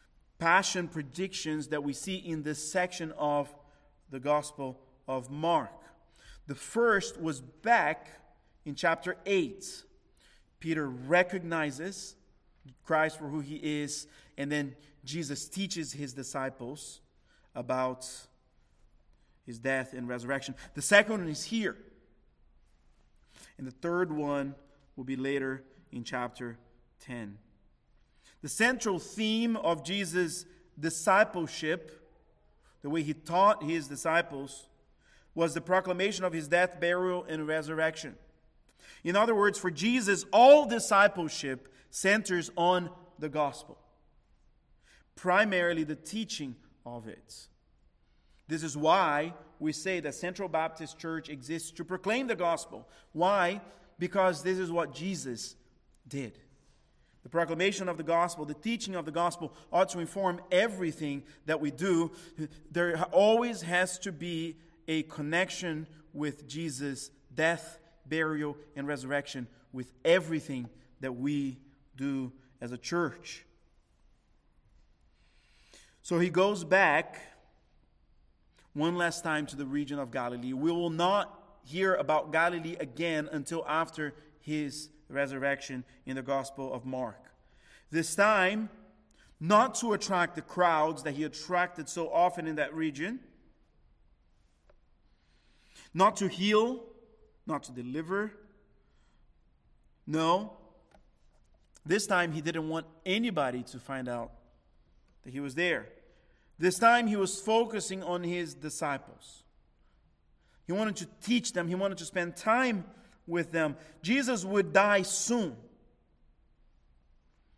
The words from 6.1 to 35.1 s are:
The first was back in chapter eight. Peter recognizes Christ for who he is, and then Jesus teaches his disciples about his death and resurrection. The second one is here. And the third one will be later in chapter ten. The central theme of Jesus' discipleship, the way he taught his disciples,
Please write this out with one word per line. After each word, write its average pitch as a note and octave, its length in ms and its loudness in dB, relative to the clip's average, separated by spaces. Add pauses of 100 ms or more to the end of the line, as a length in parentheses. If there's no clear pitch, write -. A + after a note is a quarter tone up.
The C#3+ 80 -8
first A3 640 2
was D#3 220 -4
back F#3+ 680 2 (560)
in C#3+ 120 -10
chapter E3+ 500 0
eight. E3 580 -2 (760)
Peter D#3 300 -2
recognizes E3 1300 0 (680)
Christ D#3 320 2
for D3+ 100 -10
who D3 140 -4
he C#3+ 140 -8
is, D3 520 -4 (300)
and C#3+ 140 -4
then C#3+ 240 -2 (280)
Jesus C#3 460 -6
teaches F3+ 420 -6
his C#3 220 -8
disciples C3 880 -8 (520)
about B2+ 540 -4 (1400)
his A#2 140 -12
death C3 340 -2
and B2 140 -8
resurrection. B2+ 480 -6 (200)
The D3 60 -6
second G#3+ 380 6
one F3 80 -4
is D3+ 160 -6
here. A3 320 -2 (1800)
And C3 100 -10
the B2+ 40 -12
third E3+ 400 0
one C#3+ 440 -2 (400)
will C3 80 -10
be C3 140 -4
later C3+ 460 -2 (280)
in B2 120 -10
chapter A#2+ 540 -6 (420)
ten. A2 380 -12 (1040)
The D3 80 -8
central A3+ 500 0
theme A3 580 -2
of D#3+ 260 0
Jesus' F3+ 640 -2 (340)
discipleship, F3 1300 0 (720)
the C#3+ 80 -8
way D#3+ 140 0
he D3 100 -2
taught F3+ 500 4
his D#3 240 -4
disciples, D3+ 840 -2 (680)